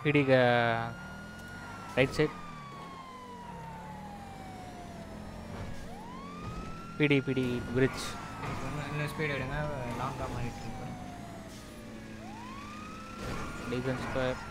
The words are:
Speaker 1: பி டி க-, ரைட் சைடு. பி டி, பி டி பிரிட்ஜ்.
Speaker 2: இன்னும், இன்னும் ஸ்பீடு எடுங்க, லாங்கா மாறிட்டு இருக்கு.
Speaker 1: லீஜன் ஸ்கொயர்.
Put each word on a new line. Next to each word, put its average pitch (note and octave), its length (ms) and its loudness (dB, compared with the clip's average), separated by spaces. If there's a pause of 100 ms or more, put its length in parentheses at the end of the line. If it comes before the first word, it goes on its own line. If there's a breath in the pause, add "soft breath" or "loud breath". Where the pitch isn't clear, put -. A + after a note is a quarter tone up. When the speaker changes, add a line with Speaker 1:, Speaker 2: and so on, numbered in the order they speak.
Speaker 1:
பி D3+ 80 6
டி C#3+ 140 10
க-, A#2+ 640 8 (1040)
ரைட் C3+ 220 6
சைடு. D3+ 180 4 (4000)
பி D3+ 100 6
டி, C#3 140 8
பி C3 120 0
டி B2 280 2 (140)
பிரிட்ஜ். C3 300 4 (380)
Speaker 2:
இன்னும், C#3+ 480 -2
இன்னும் D3 220 -2
ஸ்பீடு D3 240 0
எடுங்க, C3 200 -2 (440)
லாங்கா C3 320 -2
மாறிட்டு A#2+ 280 -2
இருக்கு. - 240 -6 (2750)
Speaker 1:
லீஜன் B2 340 2
ஸ்கொயர். B2+ 460 2